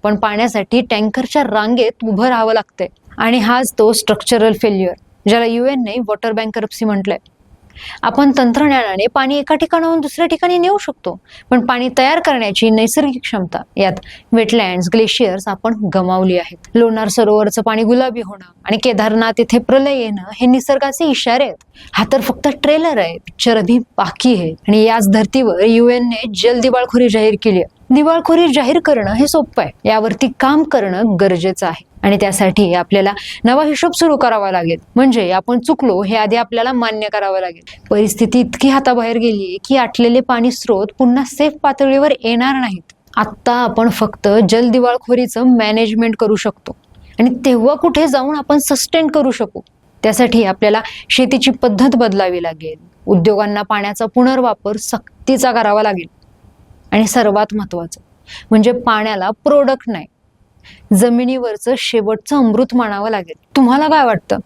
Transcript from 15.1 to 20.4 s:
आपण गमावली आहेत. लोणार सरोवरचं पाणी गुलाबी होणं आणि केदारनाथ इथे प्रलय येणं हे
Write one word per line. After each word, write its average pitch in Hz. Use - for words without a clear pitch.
आपण 220
गमावली 185
आहेत. -
लोणार 220
सरोवरचं 214
पाणी 220
गुलाबी 240
होणं 196
आणि 214
केदारनाथ 220
इथे 233
प्रलय 269
येणं 208
हे 247